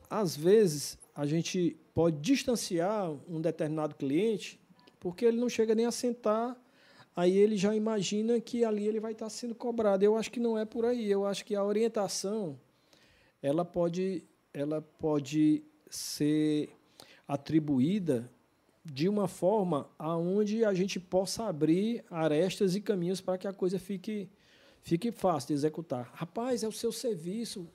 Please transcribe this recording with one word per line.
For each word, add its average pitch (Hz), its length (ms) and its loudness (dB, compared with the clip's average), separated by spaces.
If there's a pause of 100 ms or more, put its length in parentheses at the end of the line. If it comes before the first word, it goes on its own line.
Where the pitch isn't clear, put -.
às 185 260 -2
vezes, 165 640 4 (160)
a 147 120 -4
gente 165 500 0 (180)
pode 165 280 2
distanciar 202 920 0 (160)
um 160 140 -6
determinado 156 540 -2
cliente 175 600 -2 (400)
porque 180 280 -4
ele 233 140 4
não 247 100 0
chega 226 260 2
nem 226 100 2
a 233 60 0
sentar, 240 640 -2 (600)
aí 180 200 4
ele 208 220 6
já 202 180 2
imagina 220 640 0
que 233 240 -2
ali 214 240 0
ele 214 120 0
vai 220 140 -6
estar 214 160 -8
sendo 233 260 -8
cobrado. 214 500 2
Eu 214 100 6
acho 220 160 -2
que - 80 -8
não 226 180 0
é 220 60 -2
por 226 220 -2
aí. 233 260 0
Eu 196 140 2
acho 202 180 -4
que 208 120 -4
a 196 80 0
orientação, 208 920 -2 (840)
ela 151 240 0
pode, 175 580 -2 (300)
ela 151 280 -4
pode 151 800 0 (260)
ser 151 800 0 (580)
atribuída 147 1040 0 (540)
de 147 240 -2
uma 208 180 0
forma 180 720 0
aonde 190 680 0
a 202 80 2
gente 185 260 0
possa 185 480 -2
abrir 180 600 2
arestas 170 680 2
e 208 60 -4
caminhos 185 400 -2
para 185 160 -4
que 190 100 -8
a 196 60 -6
coisa 190 260 -2
fique, 196 500 -8 (520)
fique 175 300 0
fácil 170 380 -2
de 156 40 0
executar. 143 600 -4
"Rapaz, 233 500 -4
é 220 40 -4
o 214 40 -4
seu 226 200 -4
serviço", 196 840 -8